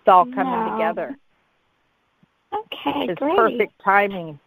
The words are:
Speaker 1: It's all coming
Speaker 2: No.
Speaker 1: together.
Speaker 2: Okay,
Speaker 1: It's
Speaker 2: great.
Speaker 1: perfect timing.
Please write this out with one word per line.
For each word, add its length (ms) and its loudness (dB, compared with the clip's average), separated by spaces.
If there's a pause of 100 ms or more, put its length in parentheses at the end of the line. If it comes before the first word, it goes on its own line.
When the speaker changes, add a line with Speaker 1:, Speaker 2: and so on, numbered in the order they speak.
Speaker 1:
It's 80 2
all 180 8
coming 400 -4
Speaker 2:
No. 60 -4
Speaker 1:
together. 440 -4 (1400)
Speaker 2:
Okay, 560 -6
Speaker 1:
It's 100 -6
Speaker 2:
great. 180 0
Speaker 1:
perfect 460 0
timing. 640 0